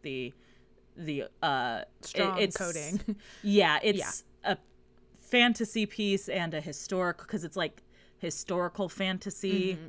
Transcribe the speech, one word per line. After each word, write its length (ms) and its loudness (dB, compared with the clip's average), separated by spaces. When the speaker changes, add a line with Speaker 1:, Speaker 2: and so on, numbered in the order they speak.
Speaker 1:
the, 320 -6
the, 260 -4
uh, 420 0
it, 40 -14
Speaker 2:
Strong 360 0
Speaker 1:
it's 180 2
Speaker 2:
coding. 580 -4
<laughs> 120 -20
Speaker 1:
Yeah, 400 6
Speaker 2:
Yeah. 80 4
Speaker 1:
it's 340 -2
a 140 0
fantasy 720 4
piece 420 0
and 260 -2
a 60 -4
historic, 580 -2
'cause 240 -6
it's, 140 -8
like, 260 -2
historical 720 -2
fantasy 840 -2
Speaker 2:
Mm-hmm. 140 -8